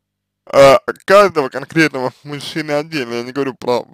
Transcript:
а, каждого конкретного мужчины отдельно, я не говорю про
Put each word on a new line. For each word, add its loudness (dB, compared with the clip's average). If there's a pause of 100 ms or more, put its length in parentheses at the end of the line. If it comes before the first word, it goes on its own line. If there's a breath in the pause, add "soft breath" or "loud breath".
(460)
а, 0 (260)
каждого 4
конкретного -2 (100)
мужчины -6
отдельно, -2
я -2
не -8
говорю 0
про 0